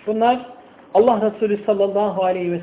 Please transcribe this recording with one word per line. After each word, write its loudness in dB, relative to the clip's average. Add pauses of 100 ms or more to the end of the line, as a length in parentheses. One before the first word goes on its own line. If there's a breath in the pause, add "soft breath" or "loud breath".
Bunlar 0 (560 loud breath)
Allah 4 (100)
Resulü -2
sallallahu 0
aleyhi -2
ve -4